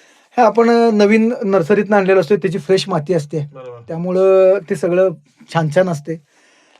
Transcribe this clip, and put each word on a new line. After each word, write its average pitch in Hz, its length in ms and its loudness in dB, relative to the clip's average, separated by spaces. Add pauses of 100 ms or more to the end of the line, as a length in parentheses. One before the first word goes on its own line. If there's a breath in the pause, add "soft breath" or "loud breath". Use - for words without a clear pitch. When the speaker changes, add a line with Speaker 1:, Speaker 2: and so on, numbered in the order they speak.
(360 soft breath)
Speaker 1:
हे 247 60 4
आपण 226 260 2 (240)
नवीन 220 400 2 (100)
नर्सरीतनं 196 540 0
आणलेलं 190 220 2
असतोय, 185 180 0
त्याची 180 200 -4
फ्रेश 190 320 -2
माती 170 240 -4
असते, 156 260 -4
Speaker 2:
बरोबर. 131 480 -14
Speaker 1:
त्यामुळं 190 720 2 (100)
ते 202 60 -4
सगळं 180 340 0 (440)
छान 156 220 0
छान 185 140 2
असते. 160 320 -10 (580 soft breath)